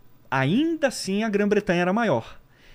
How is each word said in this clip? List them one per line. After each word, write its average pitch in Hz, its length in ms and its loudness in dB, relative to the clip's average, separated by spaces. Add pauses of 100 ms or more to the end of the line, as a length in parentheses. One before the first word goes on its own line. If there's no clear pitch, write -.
(320)
ainda 269 560 0
assim 202 360 -2
a 226 60 -2
Grã-Bretanha 196 520 2
era 180 120 0
maior, 202 460 -2 (360)